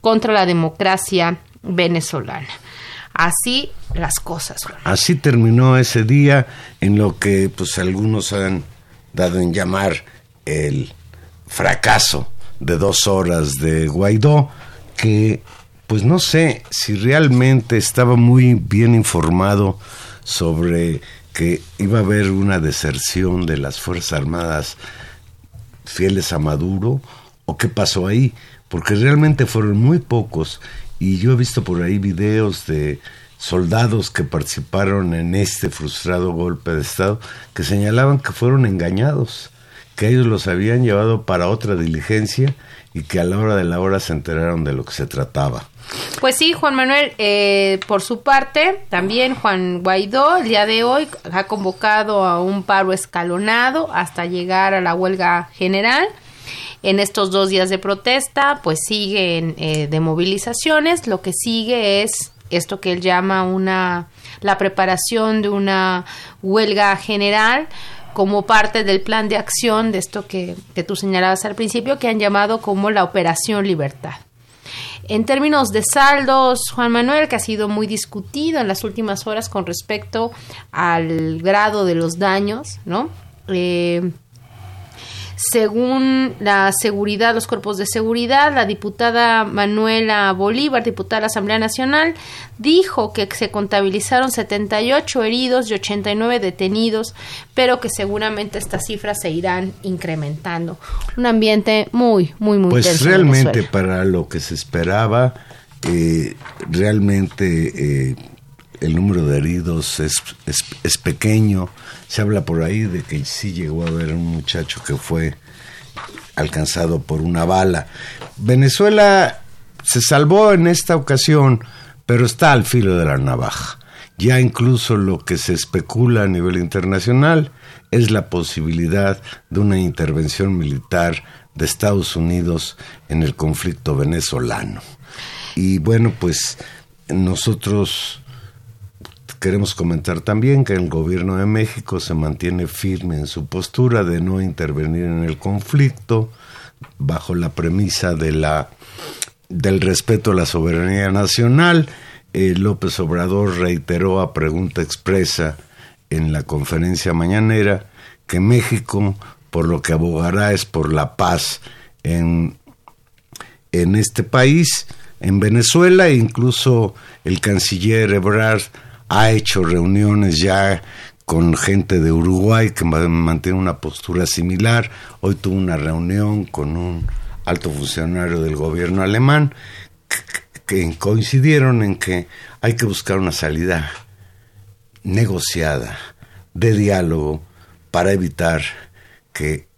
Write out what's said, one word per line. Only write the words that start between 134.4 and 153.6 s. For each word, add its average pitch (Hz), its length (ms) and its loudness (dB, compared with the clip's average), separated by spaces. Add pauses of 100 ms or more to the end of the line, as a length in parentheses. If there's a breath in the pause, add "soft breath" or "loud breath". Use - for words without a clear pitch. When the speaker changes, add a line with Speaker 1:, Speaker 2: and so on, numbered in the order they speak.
Speaker 2:
Y 95 240 0
bueno, 113 400 2
pues - 400 -4 (480 loud breath)
nosotros 101 1160 -2 (1160 loud breath)
queremos 98 380 -2
comentar 85 460 -2
también 127 420 2
que 101 100 0
el 90 160 0
gobierno 87 460 -2
de 98 100 0
México 107 540 -2
se 82 160 -4
mantiene 87 500 -2
firme 90 520 -4
en 73 100 -6
su 73 180 -8
postura 113 580 0
de 85 160 -2
no 95 220 -2
intervenir 78 640 -2
en 85 200 -2
el 78 140 -4
conflicto 113 920 0 (640 loud breath)
bajo 80 380 -4
la 85 140 -2
premisa 87 640 -2
de 78 160 -2
la, 76 380 0 (800 loud breath)
del 98 340 0
respeto 95 500 0
a 92 40 4
la 87 120 2
soberanía 87 640 0
nacional. 127 800 4 (460 loud breath)
Eh, 92 240 2
López 95 420 -2
Obrador 90 600 0
reiteró 90 600 0